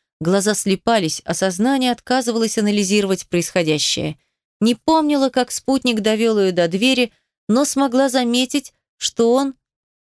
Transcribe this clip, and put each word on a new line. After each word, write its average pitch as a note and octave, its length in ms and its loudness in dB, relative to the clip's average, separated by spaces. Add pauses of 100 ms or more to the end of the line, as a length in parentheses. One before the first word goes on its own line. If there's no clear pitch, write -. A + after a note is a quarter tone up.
(200)
Глаза F#3+ 340 0
слипались, G3 680 -2
а F3 100 -6
сознание A#3+ 580 0
отказывалось A#3 680 -2
анализировать G#3 680 0
происходящее. D#3 920 -2 (420)
Не A3+ 140 2
помнила, D4 540 2
как B3 240 -2
спутник B3+ 480 -2
довел G#3+ 400 0
ее F#3+ 120 2
до F3 140 2
двери, A#3 460 0 (360)
но B3 160 2
смогла C4+ 440 0
заметить, B3 640 -2 (240)
что - 380 0
он C4+ 200 0 (460)